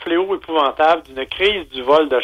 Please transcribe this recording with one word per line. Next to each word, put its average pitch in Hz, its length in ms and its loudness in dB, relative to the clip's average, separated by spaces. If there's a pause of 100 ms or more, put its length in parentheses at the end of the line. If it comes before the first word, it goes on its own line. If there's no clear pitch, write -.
fléau 180 320 -2
épouvantable, 156 680 0
d'une 135 220 -10
crise 190 480 -2
du 131 80 -8
vol 147 260 4
de 131 160 2